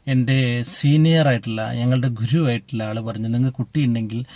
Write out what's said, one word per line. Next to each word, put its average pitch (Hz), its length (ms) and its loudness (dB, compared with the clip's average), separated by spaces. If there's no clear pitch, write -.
എൻ്റെ 127 560 0
സീനിയറായിട്ടുള്ള, 139 1080 2
ഞങ്ങളുടെ 123 340 0
ഗുരുവായിട്ടുള്ള 120 760 -2
ആൾ 107 160 -6
പറഞ്ഞു, 110 280 -6
"നിങ്ങൾ 123 220 0
കുട്ടിയുണ്ടെങ്കിൽ 120 760 -2